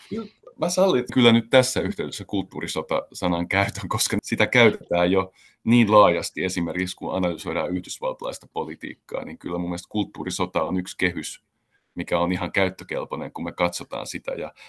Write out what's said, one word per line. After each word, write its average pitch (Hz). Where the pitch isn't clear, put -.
Kyllä, 220
mä 170
sallin 180
kyllä 120
nyt 113
tässä 131
yhteydessä 90
kulttuurisota-sanan 87
käytön, 95
koska -
sitä 107
käytetään 92
jo 95
niin 113
laajasti 87
esimerkiksi, 90
kun 82
analysoidaan 82
yhdysvaltalaista 71
politiikkaa, -
niin 82
kyllä 87
mun 87
mielestä 87
kulttuurisota 90
on 87
yksi 90
kehys, 85
mikä 87
on 87
ihan 90
käyttökelpoinen, 73
kun 82
me 85
katsotaan 82
sitä. -
Ja -